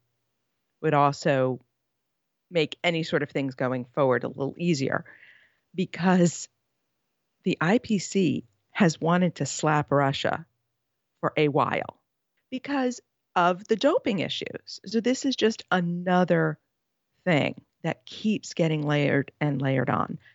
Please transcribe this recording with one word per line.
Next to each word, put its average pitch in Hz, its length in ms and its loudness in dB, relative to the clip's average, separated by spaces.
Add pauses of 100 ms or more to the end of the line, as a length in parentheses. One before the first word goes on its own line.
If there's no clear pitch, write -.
(800)
Would 156 120 0
also 139 640 2 (920)
make 156 320 0
any 170 180 0
sort 160 220 0
of 147 80 -6
things 139 240 -4
going 127 300 -2 (100)
forward 127 280 2
a 123 40 -4
little 135 320 -6
easier, 160 440 0 (720)
because 180 760 0 (960)
the 185 140 0
I 196 200 2
P 214 180 -2
C - 460 -2 (300)
has - 280 2
wanted 175 340 2
to 139 120 -4
slap 151 440 -2
Russia 143 540 0 (760)
for - 160 -2
a 151 120 4
while 131 500 -2 (540)
because 262 500 -4 (340)
of 180 320 2
the 226 80 2
doping 269 440 2
issues. - 640 -8
So 214 140 -2
this 240 260 0
is 262 100 0
just - 360 0
another 175 880 2 (640)
thing 151 340 0 (220)
that - 240 -6
keeps - 480 -4
getting 156 320 0
layered 143 460 0 (100)
and 143 200 0
layered 135 280 0
on. - 300 -2 (140)